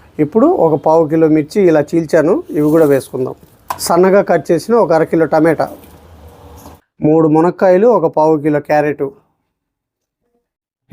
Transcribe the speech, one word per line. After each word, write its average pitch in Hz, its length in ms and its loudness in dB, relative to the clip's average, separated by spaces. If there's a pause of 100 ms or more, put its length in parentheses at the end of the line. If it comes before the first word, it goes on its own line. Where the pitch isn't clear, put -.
(240)
ఇప్పుడు 226 220 0 (200)
ఒక 156 80 0 (140)
పావు 160 140 4 (120)
కిలో 160 140 2 (100)
మిర్చి 156 220 -4 (100)
ఇలా 151 200 2
చీల్చాను, 165 460 0 (220)
ఇవి 151 180 0
కూడా 160 160 4
వేసుకుందాం. 127 420 -6 (540)
సన్నగా 185 420 2
కట్ 170 220 -2
చేసిన 170 220 -4 (100)
ఒక 165 140 -2
అర 156 120 0
కిలో 160 240 0
టమాటా, 156 320 0 (1400)
మూడు 156 280 2
మునక్కాయలు, 180 520 2 (120)
ఒక 160 80 -2 (100)
పావు 156 260 2
కిలో 147 260 -2
క్యారెట్. 147 380 -2 (1900)